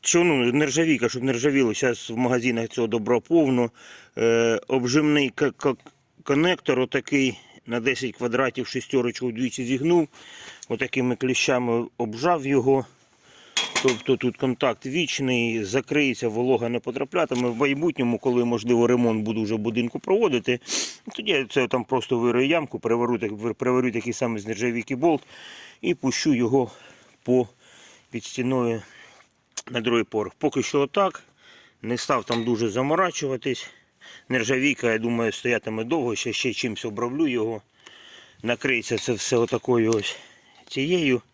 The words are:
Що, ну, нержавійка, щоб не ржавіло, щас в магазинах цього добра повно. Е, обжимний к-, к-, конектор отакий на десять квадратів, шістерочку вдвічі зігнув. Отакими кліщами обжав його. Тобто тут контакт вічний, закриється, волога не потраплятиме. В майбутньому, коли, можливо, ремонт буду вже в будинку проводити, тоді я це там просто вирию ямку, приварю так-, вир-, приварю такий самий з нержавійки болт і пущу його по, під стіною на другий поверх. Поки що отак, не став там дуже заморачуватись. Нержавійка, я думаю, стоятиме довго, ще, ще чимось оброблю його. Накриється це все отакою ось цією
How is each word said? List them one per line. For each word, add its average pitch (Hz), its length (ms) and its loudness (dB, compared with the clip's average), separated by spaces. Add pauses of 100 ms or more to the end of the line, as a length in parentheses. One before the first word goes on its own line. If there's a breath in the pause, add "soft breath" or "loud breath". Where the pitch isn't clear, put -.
Що, 170 220 2
ну, 127 300 4
нержавійка, 143 560 2
щоб 123 140 -4
не 131 100 2
ржавіло, 127 400 4
щас 123 360 -2
в 113 80 -6
магазинах 120 520 0
цього 117 180 0
добра 113 320 2
повно. 131 520 2 (460 loud breath)
Е, 117 500 4
обжимний 135 640 2
к-, 139 220 0
к-, 131 240 -2 (480)
конектор 147 560 2
отакий 131 600 0 (260 loud breath)
на 120 140 -4
десять 123 360 -2
квадратів, 123 520 -2
шістерочку 127 600 -2
вдвічі 120 380 -4
зігнув. 147 420 2 (640 loud breath)
Отакими 123 460 -2
кліщами 123 720 0 (120)
обжав 131 480 -2
його. 135 400 2 (1000 loud breath)
Тобто 127 340 0
тут 123 200 -2
контакт 127 480 -2
вічний, 127 760 -2
закриється, 127 640 0
волога 117 420 0
не 120 100 -4
потраплятиме. 131 680 -2
В 113 60 -4
майбутньому, 139 640 0
коли, 123 280 2
можливо, 120 420 2
ремонт 120 360 2
буду 110 200 -2
вже 107 120 -2
в - 20 -4
будинку 117 420 -4
проводити, 147 600 0 (560 loud breath)
тоді 214 160 -4
я 135 140 0
це 123 220 0
там 120 160 0
просто 127 340 0
вирию 120 300 2
ямку, 151 320 -2
приварю 117 380 0
так-, 101 140 -4
вир-, 107 220 -6
приварю 127 380 2
такий 113 220 -4
самий 113 280 -2
з 101 60 -12
нержавійки 117 480 -4
болт 147 260 2 (600 loud breath)
і 170 120 0
пущу 135 400 0
його 120 380 2 (520 loud breath)
по, 123 240 2 (640 loud breath)
під 113 120 -8
стіною 120 580 -2 (880 loud breath)
на 120 100 -4
другий 117 220 2
поверх. 104 340 -4
Поки 143 260 -2
що - 160 -2
отак, 185 440 0 (580 soft breath)
не 117 160 -4
став 123 260 -2
там 117 200 -2
дуже 113 260 0
заморачуватись. 139 1000 -2 (600 loud breath)
Нержавійка, 127 600 0
я 110 60 2
думаю, 117 340 0
стоятиме 110 520 -4
довго, 123 320 -2
ще, 110 180 -6
ще 120 200 -2
чимось 113 320 -6
оброблю 120 420 -2
його. 113 340 -2 (840 loud breath)
Накриється 120 540 -2
це 123 160 -2
все 117 240 0
отакою 117 540 2
ось 107 260 -2 (500 loud breath)
цією 139 540 0 (120)